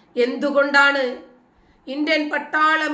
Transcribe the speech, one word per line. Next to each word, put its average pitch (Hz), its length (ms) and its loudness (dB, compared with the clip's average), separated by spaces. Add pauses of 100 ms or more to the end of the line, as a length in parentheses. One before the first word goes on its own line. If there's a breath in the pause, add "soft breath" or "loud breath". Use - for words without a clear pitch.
(260 soft breath)
എന്തുകൊണ്ടാണ് 277 760 2 (840 soft breath)
ഇന്ത്യൻ 302 340 -2 (100)
പട്ടാളം 311 640 0